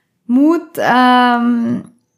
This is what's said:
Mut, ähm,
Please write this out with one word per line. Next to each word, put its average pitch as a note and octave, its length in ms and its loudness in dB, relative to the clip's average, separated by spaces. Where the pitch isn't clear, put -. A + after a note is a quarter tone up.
Mut, D4+ 520 -2
ähm, A#3+ 1120 0